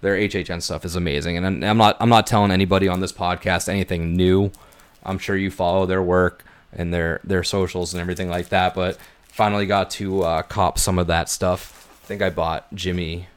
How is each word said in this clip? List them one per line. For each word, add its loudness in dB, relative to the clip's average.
their 0
H 0
H -4
N -4
stuff -6
is -4
amazing. -2
And -2
I'm, -2
I'm 2
not, 4
I'm 2
not 6
telling 2
anybody 4
on 0
this -4
podcast -2
anything -2
new. 4
I'm -6
sure -4
you -2
follow 0
their 0
work 2
and -4
their, -2
their 0
socials -2
and -6
everything -4
like -4
that, 2
but -2
finally 0
got 0
to, -2
uh, 0
cop 0
some 0
of 2
that 0
stuff. -4
I -20
think -4
I 0
bought -4
Jimmy -6